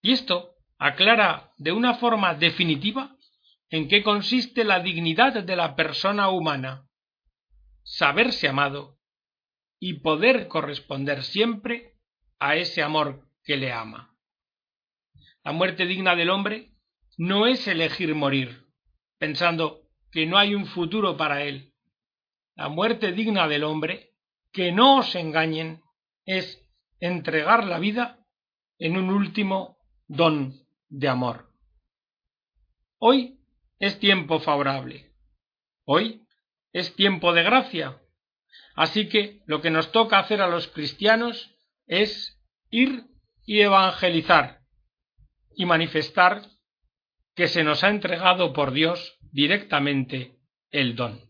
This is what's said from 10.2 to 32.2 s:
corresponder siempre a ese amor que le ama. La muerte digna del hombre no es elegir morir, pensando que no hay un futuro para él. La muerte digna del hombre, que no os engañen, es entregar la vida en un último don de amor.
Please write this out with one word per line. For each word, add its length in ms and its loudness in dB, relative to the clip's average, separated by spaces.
corresponder 760 -6
siempre 720 -4
a 160 0
ese 260 -4
amor 460 -2
que 140 -4
le 140 -4
ama. 440 -12
La 100 -6
muerte 320 -2
digna 300 0
del 140 0
hombre 440 -4
no 300 2
es 200 0
elegir 460 -2
morir, 540 -2
pensando 640 -2
que 140 -2
no 120 0
hay 160 2
un 120 -2
futuro 520 -2
para 260 -2
él. 300 -10
La 140 -8
muerte 440 -2
digna 340 0
del 160 0
hombre, 500 -6
que 200 -2
no 260 8
os 180 0
engañen, 680 -4
es 400 -8
entregar 680 0
la 140 -4
vida 400 -4
en 200 -2
un 120 0
último 680 -2
don 600 0
de 180 -4
amor. 460 -4